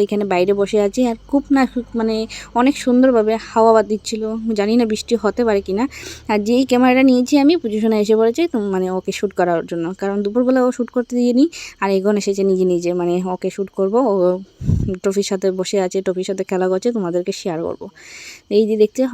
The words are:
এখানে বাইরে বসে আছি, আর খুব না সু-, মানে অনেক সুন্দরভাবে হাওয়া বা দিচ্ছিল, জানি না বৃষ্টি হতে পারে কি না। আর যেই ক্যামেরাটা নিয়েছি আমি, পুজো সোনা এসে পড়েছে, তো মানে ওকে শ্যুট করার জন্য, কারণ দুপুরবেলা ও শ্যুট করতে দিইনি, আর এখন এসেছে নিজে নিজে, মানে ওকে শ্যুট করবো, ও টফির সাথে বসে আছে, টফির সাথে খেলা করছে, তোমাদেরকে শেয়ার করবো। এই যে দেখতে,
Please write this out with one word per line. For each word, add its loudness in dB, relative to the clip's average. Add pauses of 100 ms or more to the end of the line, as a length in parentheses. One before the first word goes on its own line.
এখানে -2
বাইরে 2
বসে 0
আছি, 0 (100)
আর -4 (120)
খুব 0
না 4
সু-, -6
মানে -2 (400)
অনেক 2
সুন্দরভাবে 4 (180)
হাওয়া 4
বা 6
দিচ্ছিল, -6 (360)
জানি 0
না 4
বৃষ্টি -4
হতে 0
পারে 0
কি -6
না। 0 (440)
আর 2
যেই 2
ক্যামেরাটা 4
নিয়েছি 4
আমি, 4
পুজো -4
সোনা 2
এসে 2
পড়েছে, 2
তো -6 (160)
মানে -2
ওকে -6
শ্যুট -4
করার 0
জন্য, -6 (140)
কারণ -4
দুপুরবেলা 0
ও 2
শ্যুট -6
করতে -4
দিইনি, 2 (360)
আর -2
এখন 0
এসেছে -2
নিজে 2
নিজে, 0
মানে 0 (180)
ওকে -4
শ্যুট -8
করবো, 0
ও 0 (840)
টফির -2
সাথে -2
বসে -4
আছে, -2
টফির -4
সাথে -4
খেলা -2
করছে, -2
তোমাদেরকে -4
শেয়ার -6
করবো। -8 (640)
এই 4
যে 0
দেখতে, 2 (120)